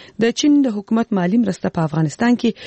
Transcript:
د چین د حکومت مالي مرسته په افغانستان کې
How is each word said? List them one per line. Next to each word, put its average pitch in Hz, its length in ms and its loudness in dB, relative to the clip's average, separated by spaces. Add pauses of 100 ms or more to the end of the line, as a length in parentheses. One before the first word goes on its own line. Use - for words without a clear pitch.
(220)
د 233 180 2
چین 294 220 4
د 262 140 0
حکومت 220 380 -2
مالي 185 240 0
مرسته 196 320 -2
په 175 120 -2
افغانستان 160 600 0
کې 226 100 0 (160)